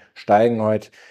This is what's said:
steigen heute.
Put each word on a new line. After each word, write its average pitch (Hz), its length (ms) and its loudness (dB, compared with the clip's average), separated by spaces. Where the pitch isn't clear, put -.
steigen 110 480 0
heute. 107 280 -4